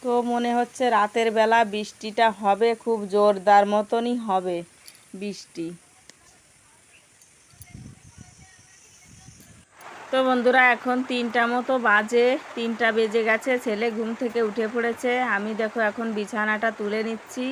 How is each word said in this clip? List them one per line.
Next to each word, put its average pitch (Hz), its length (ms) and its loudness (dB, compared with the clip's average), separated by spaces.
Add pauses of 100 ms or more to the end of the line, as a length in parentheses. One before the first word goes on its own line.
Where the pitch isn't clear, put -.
তো 247 120 -4 (100)
মনে 240 320 0
হচ্ছে 240 360 -2
রাতের 226 400 2
বেলা 226 340 4
বৃষ্টিটা 214 680 -4
হবে, 208 440 2
খুব 226 240 -4 (100)
জোরদার 202 580 6
মতনই 233 500 0
হবে 190 400 -2 (580)
বৃষ্টি। 185 520 -10 (4000)
তো 262 180 -2
বন্ধুরা, 254 460 4
এখন 247 320 -2
তিনটা 240 440 -2
মতো 247 320 -2
বাজে, 226 480 2 (280)
তিনটা 233 380 -2
বেজে 220 320 0
গেছে, 220 340 0
ছেলে 220 320 -2
ঘুম 220 240 -4
থেকে 233 280 -4
উঠে 220 260 -2
পড়েছে। 233 420 -2 (120)
আমি 208 320 -2
দেখো, 214 260 -4
এখন 220 320 -2
বিছানাটা 214 580 -2
তুলে 214 320 -4
নিচ্ছি 226 500 -8